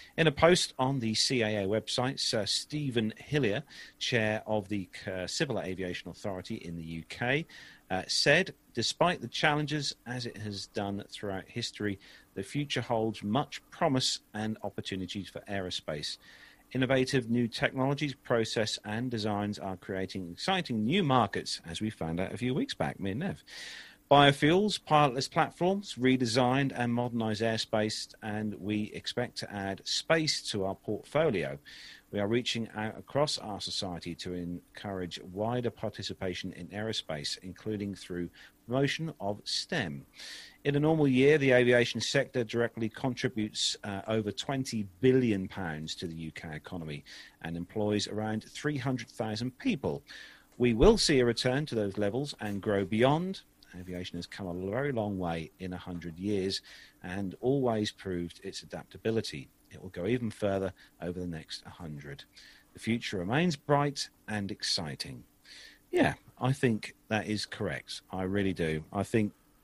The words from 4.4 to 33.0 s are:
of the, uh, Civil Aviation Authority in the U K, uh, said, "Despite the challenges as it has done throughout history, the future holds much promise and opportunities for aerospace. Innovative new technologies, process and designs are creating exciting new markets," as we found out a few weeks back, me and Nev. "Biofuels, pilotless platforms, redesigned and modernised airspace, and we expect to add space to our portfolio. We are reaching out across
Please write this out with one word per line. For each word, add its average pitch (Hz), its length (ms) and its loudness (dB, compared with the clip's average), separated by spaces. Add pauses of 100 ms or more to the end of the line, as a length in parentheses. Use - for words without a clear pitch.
of 107 220 0
the, 101 200 -4 (160)
uh, 92 220 -4
Civil 123 320 -2
Aviation 90 500 -6
Authority 92 460 -8
in 85 200 -10
the 82 80 -8
U 82 240 -8
K, 135 380 0 (460)
uh, 92 160 -2
said, 165 480 4 (180)
"Despite 165 480 2
the 117 60 -6
challenges 147 640 0 (140)
as 123 180 -6
it - 120 -10
has 104 300 -8
done 101 400 -4
throughout 95 420 -8
history, 104 500 -4 (340)
the - 80 -6
future 143 400 -4
holds 113 400 0
much 107 480 -2
promise 135 500 2 (140)
and 107 300 -4
opportunities 95 640 -6
for - 120 -12
aerospace. 90 760 -6 (560)
Innovative 127 560 2
new 120 200 2
technologies, 139 640 0
process 113 720 0
and 113 260 -4
designs 104 480 -2
are 92 160 -6
creating 95 560 -6
exciting 123 540 0
new 180 180 2
markets," 120 640 2
as 85 160 -8
we 110 80 -2
found 85 320 -4
out 92 120 -4
a 98 40 -6
few 123 160 -2
weeks 131 200 -2
back, 69 240 -4
me 95 140 -4
and 104 80 -4
Nev. 175 240 -4 (640)
"Biofuels, 147 720 6
pilotless 143 500 4
platforms, 175 720 0
redesigned 127 720 4
and 120 200 0
modernised 117 480 0
airspace, 110 800 0
and 107 340 -4
we 104 280 -2 (100)
expect - 460 -6
to - 140 -10
add 98 300 -6
space - 580 0 (100)
to 101 120 -2
our 95 120 -2
portfolio. 98 840 -2 (520)
We 104 80 -2
are 101 80 0
reaching 117 480 0
out 107 220 -6
across 147 400 -2